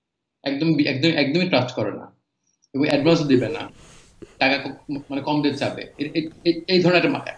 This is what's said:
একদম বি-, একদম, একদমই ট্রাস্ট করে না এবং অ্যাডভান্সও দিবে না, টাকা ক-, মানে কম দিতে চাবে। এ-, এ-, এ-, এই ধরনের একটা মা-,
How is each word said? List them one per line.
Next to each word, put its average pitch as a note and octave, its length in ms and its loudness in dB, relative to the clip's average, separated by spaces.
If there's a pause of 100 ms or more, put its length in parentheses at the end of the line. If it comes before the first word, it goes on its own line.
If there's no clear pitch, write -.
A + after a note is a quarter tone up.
(420)
একদম C#3+ 300 0
বি-, C#3+ 160 2
একদম, C#3 200 2
একদমই D3+ 400 0
ট্রাস্ট A#2+ 280 0
করে G#2 160 -4
না - 180 -14 (640)
এবং C#3+ 120 0
অ্যাডভান্সও D3+ 380 2
দিবে B2 240 4
না, - 220 -8 (680)
টাকা C3+ 200 2
ক-, C#3 340 -10 (180)
মানে C#3 100 -4
কম D3 220 0
দিতে C#3 140 0
চাবে। G#2 300 -6 (120)
এ-, C#3+ 160 -6
এ-, E3 140 -2 (160)
এ-, E3 240 0
এই F#3 140 4
ধরনের F3+ 140 4
একটা E3 120 4
মা-, - 300 -4